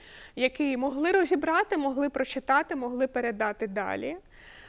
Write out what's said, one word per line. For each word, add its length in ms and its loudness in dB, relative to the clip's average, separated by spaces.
які 400 0
могли 360 0
розібрати, 640 2
могли 340 0
прочитати, 680 0
могли 300 -2
передати 600 -2
далі. 500 -4